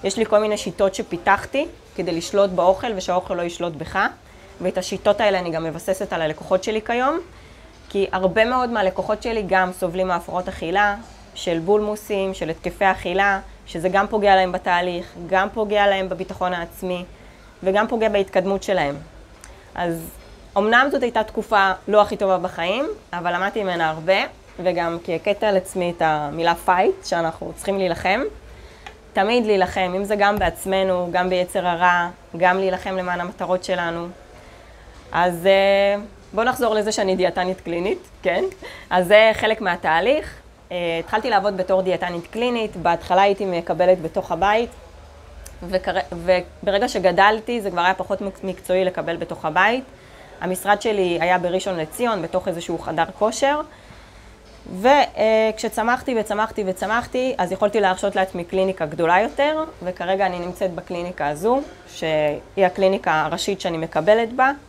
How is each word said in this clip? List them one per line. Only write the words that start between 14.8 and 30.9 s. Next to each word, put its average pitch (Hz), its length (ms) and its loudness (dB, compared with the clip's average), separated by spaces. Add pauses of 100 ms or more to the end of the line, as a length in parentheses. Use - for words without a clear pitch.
גם 190 260 2
פוגע 208 340 2
להם 190 220 0
בביטחון 185 440 -4
העצמי, 180 520 -6 (580)
וגם 202 240 2
פוגע 220 220 0
בהתקדמות 196 540 0
שלהם. 151 320 -2 (800)
אז 165 340 -4 (480)
אמנם 233 340 4
זאת 254 120 0
הייתה 233 200 0
תקופה 208 480 0 (160)
לא 208 140 6
הכי 202 160 2
טובה 190 200 2
בחיים, 180 480 -2 (280)
אבל 175 220 -2
למדתי 196 280 -2
ממנה 170 260 0
הרבה, 160 300 2 (400)
וגם 170 440 0
כי 175 120 -2
הכיתי 202 300 -2
על 202 120 4
עצמי 180 400 -2
את - 80 -2
המילה 156 500 0
פייט, 190 500 0
שאנחנו 165 500 -4
צריכים 196 220 -4
להילחם, 185 440 0 (920)
תמיד 220 320 2
להילחם, 185 500 2
אם 202 80 -2
זה 208 120 0
גם 202 240 4
בעצמנו, 185 720 0